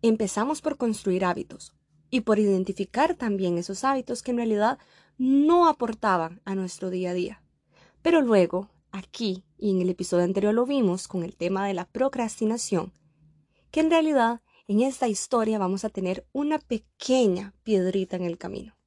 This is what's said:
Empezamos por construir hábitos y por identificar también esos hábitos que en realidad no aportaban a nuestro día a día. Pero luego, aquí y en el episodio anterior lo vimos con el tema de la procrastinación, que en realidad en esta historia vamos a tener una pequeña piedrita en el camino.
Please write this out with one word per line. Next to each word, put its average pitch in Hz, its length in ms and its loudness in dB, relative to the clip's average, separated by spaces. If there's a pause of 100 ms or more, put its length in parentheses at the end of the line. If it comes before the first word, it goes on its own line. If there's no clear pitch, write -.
Empezamos 226 600 0
por 294 140 -2
construir 202 480 -2
hábitos - 500 -6 (360)
y 247 120 0
por 214 160 2
identificar 202 760 0
también 190 440 -2
esos 190 260 -8
hábitos 262 380 -2
que - 80 -8
en 240 80 -2
realidad 220 400 0 (400)
no 294 500 4
aportaban 202 760 -2
a 196 100 -6
nuestro 185 360 -6
día 180 200 -4
a 180 40 -4
día. 180 280 -6 (600)
Pero 330 200 6
luego, 202 480 2 (220)
aquí 190 520 -6 (140)
y 208 120 -2
en 185 120 2
el 180 80 0
episodio 180 340 0
anterior 196 300 0
lo 240 100 2
vimos 233 440 0
con 180 140 -6
el 165 140 -10
tema 190 300 -2
de 196 80 -2
la 180 120 -6
procrastinación, 226 1040 -4 (800)
que 320 100 -2
en 320 100 4
realidad 285 500 2 (280)
en 208 120 2
esta 254 280 0
historia 220 500 0
vamos 190 260 -2
a 214 60 -4
tener 190 420 -6
una 294 260 -2
pequeña 214 1040 0
piedrita 185 540 0
en 180 80 -4
el 170 140 -4
camino. 196 380 -12 (100)